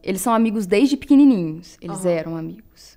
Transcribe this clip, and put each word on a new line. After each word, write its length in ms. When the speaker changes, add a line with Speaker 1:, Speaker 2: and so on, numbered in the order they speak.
Speaker 1:
eles 180
são 120
amigos 340
desde 300
pequenininhos. 840
Eles 220
Speaker 2:
Aham. 100
Speaker 1:
eram 220
amigos. 600